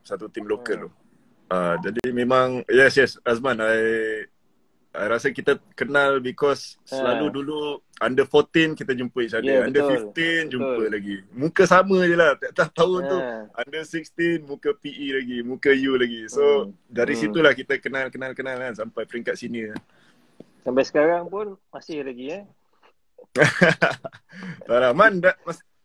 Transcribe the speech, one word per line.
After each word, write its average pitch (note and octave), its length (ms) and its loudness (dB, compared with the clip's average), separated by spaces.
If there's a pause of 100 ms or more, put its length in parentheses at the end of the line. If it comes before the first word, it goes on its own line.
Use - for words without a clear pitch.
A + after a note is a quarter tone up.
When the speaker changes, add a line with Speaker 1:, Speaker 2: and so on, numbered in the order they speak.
Speaker 1:
satu G2+ 260 -10
tim G#2+ 160 -10
lokal G#2 320 -4
Speaker 2:
Hmm. - 40 -12
Speaker 1:
tu. G#2 100 -14 (580)
Ah, F2 300 0
jadi G#2 320 -6
memang, B2+ 560 0
yes, C3 280 6
yes, C3 180 4 (100)
Azman, A#2+ 340 0
I, A2 220 2 (1120)
I F2 160 -6
rasa A#2 240 0
kita C#3+ 280 0 (140)
kenal C#3 460 0
because C3 640 -2
Speaker 2:
Ha. - 160 -10
Speaker 1:
selalu B2+ 340 0
dulu C#3+ 280 -6 (360)
under B2+ 280 0
fourteen D#3 500 2
kita C3 180 -6
jumpa B2 300 -4
each A2 100 -4
other, A2+ 140 -2
Speaker 2:
Ya, C3+ 160 4
Speaker 1:
under C3+ 180 2
Speaker 2:
betul. C#3+ 120 2 (180)
Speaker 1:
fifteen E3 400 0
jumpa B2+ 260 -2
Speaker 2:
Betul. A2 140 0
Speaker 1:
lagi. G2+ 260 -6 (140)
Muka D3 340 2
sama F#3 380 4
je F3 120 2
lah, E3+ 200 4
tiap-tiap D3+ 400 -4
tahun F3+ 320 2
tu F#3 100 -2
Speaker 2:
Ha. C3 120 -4 (260)
Speaker 1:
under C#3+ 300 -8
sixteen E3 580 -4
muka C#3+ 320 -4
P - 160 -14
E C#3 240 -10
lagi, B2 260 -4
muka B2+ 300 0
U C3+ 240 4
lagi. A#2+ 320 0
So, C#3 400 2
Speaker 2:
Hmm. G2+ 60 -16 (140)
Speaker 1:
dari B2 280 -2
Speaker 2:
Hmm. A2+ 80 -2
Speaker 1:
situlah D3+ 320 4
kita C3 240 -4
kenal, C3 300 -6
kenal, C3 240 -10
kenal C3 260 -8
kan, B2+ 160 -8
sampai A2 300 -8
peringkat A#2 300 -6
senior. A2+ 380 -10 (880)
Speaker 2:
Sampai C3 220 0
sekarang E3 440 0
pun G3 280 -8 (140)
masih D3 340 -12
lagi, C3 300 -10
eh? G3+ 120 -12 (920)
Speaker 1:
<laughs> - 760 2 (520)
Tak A#2 120 -2
lah, B2 180 4
Man, G3 260 6
dah, F3+ 240 4
mas-, E3 200 -10 (220)